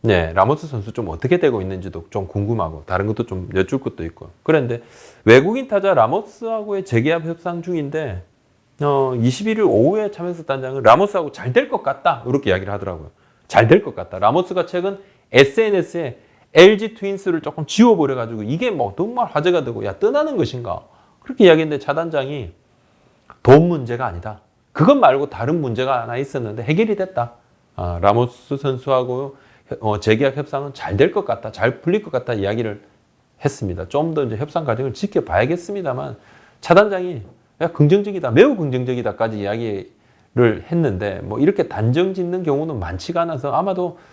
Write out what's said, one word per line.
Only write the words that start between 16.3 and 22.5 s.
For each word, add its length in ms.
엘지 400
트윈스를 460
조금 260
지워버려가지고 800
이게 260
뭐 260
정말 300
화제가 380
되고 200
"야, 140
떠나는 380
것인가?" 480
그렇게 220
이야기했는데 380
차 100
단장이 580